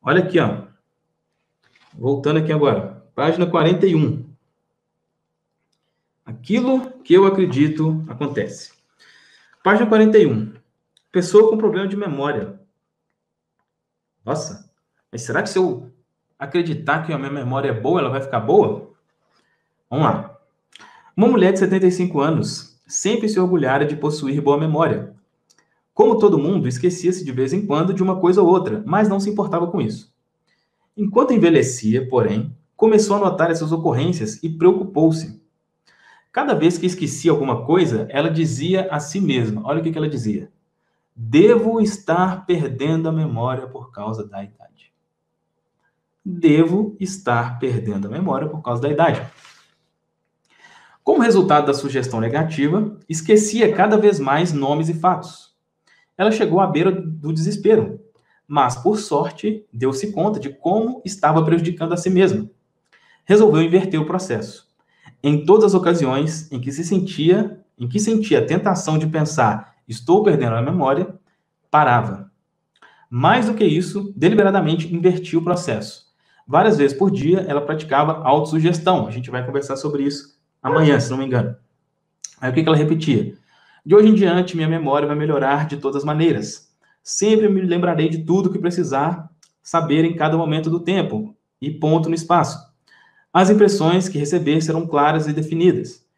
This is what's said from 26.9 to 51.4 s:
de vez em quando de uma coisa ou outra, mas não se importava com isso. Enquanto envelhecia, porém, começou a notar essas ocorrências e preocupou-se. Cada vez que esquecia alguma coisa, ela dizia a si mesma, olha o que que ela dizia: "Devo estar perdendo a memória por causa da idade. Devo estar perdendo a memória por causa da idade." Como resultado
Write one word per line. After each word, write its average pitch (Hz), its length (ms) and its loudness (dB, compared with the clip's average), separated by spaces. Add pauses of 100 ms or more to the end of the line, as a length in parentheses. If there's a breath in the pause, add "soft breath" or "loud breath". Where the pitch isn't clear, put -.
de 139 80 -8
vez 131 220 -2
em 208 100 -2
quando 170 300 0
de 190 80 -2
uma 185 180 0
coisa 185 220 4
ou 170 60 6
outra, 139 360 0
mas 190 240 0
não 196 100 0
se 202 120 -4
importava 175 360 -2
com 170 140 -4
isso. - 320 -8 (840)
Enquanto 247 380 0
envelhecia, 131 720 2
porém, 110 480 -2 (220)
começou 208 400 4
a - 20 -2
notar 170 320 0
essas 160 220 -4
ocorrências 160 680 -4
e 165 80 -6
preocupou-se. 165 920 0 (880 soft breath)
Cada 285 220 -2
vez 165 240 2
que - 80 -6
esquecia 160 460 -2
alguma 131 340 -2
coisa, 143 460 0
ela 151 180 -2
dizia 160 640 -2
a 147 100 -4
si 196 220 -6
mesma, 113 420 -2
olha 151 160 -2
o - 20 -8
que 160 80 -4
que 160 60 -8
ela 156 100 -4
dizia: 113 460 -6 (640)
"Devo 214 640 4
estar 185 640 -2
perdendo 156 640 -2
a 160 40 -2
memória 127 540 -4
por - 240 -18
causa 107 320 -10
da 98 220 -14
idade. - 480 -20 (1300)
Devo 170 800 0
estar 120 580 -4
perdendo 104 480 -4
a 104 40 -10
memória 156 400 -4
por - 100 -12
causa 120 220 -6
da 143 80 -2
idade." 151 360 0 (1800 soft breath)
Como - 200 2
resultado 156 460 4